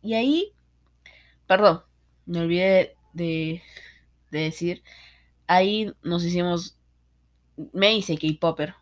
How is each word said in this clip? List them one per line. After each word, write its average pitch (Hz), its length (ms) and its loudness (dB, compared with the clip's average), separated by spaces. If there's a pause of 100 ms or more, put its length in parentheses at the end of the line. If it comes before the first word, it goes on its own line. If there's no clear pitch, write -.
Y 220 120 -6
ahí, 294 380 0 (960)
perdón, 185 340 4 (440)
me 170 140 -4
olvidé 180 560 2 (160)
de, 165 500 -6 (680)
de 151 100 -6
decir, 170 440 -6 (640)
ahí 202 460 2 (100)
nos 175 220 -2
hicimos, 175 540 -4 (960)
me 196 240 2
hice 175 220 -4
K-popper 160 640 -4